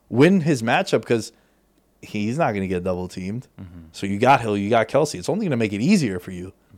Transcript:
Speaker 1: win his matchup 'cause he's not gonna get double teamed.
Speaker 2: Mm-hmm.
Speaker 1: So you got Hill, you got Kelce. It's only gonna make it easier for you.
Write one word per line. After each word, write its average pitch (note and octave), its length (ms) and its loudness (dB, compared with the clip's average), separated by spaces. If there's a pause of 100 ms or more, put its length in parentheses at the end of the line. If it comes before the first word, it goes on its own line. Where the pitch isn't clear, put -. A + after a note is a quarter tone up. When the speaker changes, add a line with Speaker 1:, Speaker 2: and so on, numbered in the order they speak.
Speaker 1:
win E3 320 6
his C#3+ 220 0
matchup D3 420 0
'cause A2+ 260 -2 (720)
he's A2 360 -4
not D3 160 0
gonna F#2+ 140 -4
get F2+ 160 -4
double F2+ 240 -4
teamed. G2 400 -10 (140)
Speaker 2:
Mm-hmm. F2 180 -18 (120)
Speaker 1:
So - 160 -10
you G2+ 120 -2
got B2 220 6
Hill, G#2+ 160 -2
you G2+ 120 -2
got A2+ 200 2
Kelce. D3 280 0
It's F2 120 -6
only G3+ 160 -2
gonna D3 120 -2
make A2+ 160 0
it G2+ 80 -2
easier C3+ 380 2
for - 120 -12
you. F#2 200 -12 (260)